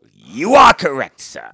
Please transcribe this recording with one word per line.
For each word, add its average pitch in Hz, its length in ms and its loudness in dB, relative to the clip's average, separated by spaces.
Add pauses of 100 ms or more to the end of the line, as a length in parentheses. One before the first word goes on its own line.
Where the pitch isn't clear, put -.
(140)
You 107 400 -8
are 262 180 6
correct, 135 480 -8
sir. - 320 -20